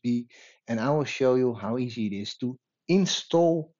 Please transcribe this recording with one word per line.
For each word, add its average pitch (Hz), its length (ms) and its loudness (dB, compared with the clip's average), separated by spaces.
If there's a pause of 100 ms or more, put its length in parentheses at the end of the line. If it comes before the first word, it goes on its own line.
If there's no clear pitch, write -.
B, 120 260 -2 (400)
and 117 120 -2
I 120 100 -2
will 151 140 0
show 127 320 2
you 127 180 2
how 107 240 -4
easy 120 300 -4
it 98 60 -4
is 101 240 -8
to 127 200 -6 (300)
install, 170 920 2